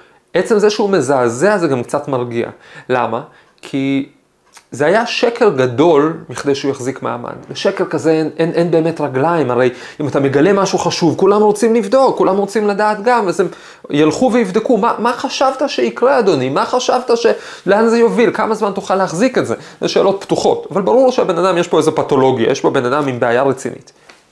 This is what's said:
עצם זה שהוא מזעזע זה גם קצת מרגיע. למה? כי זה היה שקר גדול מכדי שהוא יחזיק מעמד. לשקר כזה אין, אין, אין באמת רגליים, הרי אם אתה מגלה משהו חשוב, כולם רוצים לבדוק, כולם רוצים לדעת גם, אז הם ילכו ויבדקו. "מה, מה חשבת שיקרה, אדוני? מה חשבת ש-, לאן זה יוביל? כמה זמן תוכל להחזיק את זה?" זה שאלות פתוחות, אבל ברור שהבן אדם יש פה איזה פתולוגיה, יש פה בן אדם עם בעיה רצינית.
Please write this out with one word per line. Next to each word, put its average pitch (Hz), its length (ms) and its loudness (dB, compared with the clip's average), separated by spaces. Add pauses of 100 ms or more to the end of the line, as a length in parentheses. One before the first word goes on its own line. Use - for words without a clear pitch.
(340)
עצם 202 260 2
זה 208 100 4
שהוא 208 200 0
מזעזע 139 680 2
זה 170 100 0
גם 127 160 -2
קצת 143 240 -6
מרגיע. 123 420 -4 (400)
למה? 120 320 -2 (400)
כי 139 480 -4 (600)
זה 127 140 -2
היה 214 200 2
שקר 233 440 0
גדול 143 640 2 (160)
מכדי 139 260 -2
שהוא 139 160 -4
יחזיק 123 300 -6
מעמד. 120 320 -8 (160)
לשקר 196 360 -2
כזה 160 260 -2
אין, 156 260 0
אין, 165 160 0
אין 170 180 0
באמת 160 300 0
רגליים, 139 500 0
הרי 123 180 2 (300)
אם 147 80 -4
אתה 139 120 -2
מגלה 139 340 2
משהו 190 260 0
חשוב, 165 380 0
כולם 202 240 4
רוצים 214 340 2
לבדוק, 240 420 2
כולם 190 200 2
רוצים 202 300 -2
לדעת 208 360 -2
גם, 233 240 2
אז 170 120 -2
הם 180 80 0 (420)
ילכו 156 440 2
ויבדקו. 220 440 0
"מה, 233 200 0
מה 240 160 0
חשבת 269 560 -2
שיקרה, 254 500 0
אדוני? 151 300 0
מה 185 160 -2
חשבת 247 520 -2
ש-, 233 80 0 (400)
לאן 208 220 4
זה 226 100 2
יוביל? 220 360 4
כמה 214 220 -2
זמן 202 160 -2
תוכל 185 240 -4
להחזיק 196 420 0
את 139 80 0
זה?" 110 100 -4 (260)
זה - 60 0
שאלות 196 360 0
פתוחות, - 480 0
אבל 185 100 -2
ברור 240 300 4
שהבן 180 260 0
אדם 180 200 0
יש 170 100 0
פה - 100 0
איזה 156 140 2
פתולוגיה, 131 600 2
יש 139 100 -4
פה 160 80 2
בן 127 160 0
אדם 143 220 0
עם 123 120 -4
בעיה 120 240 2
רצינית. - 480 -4 (400)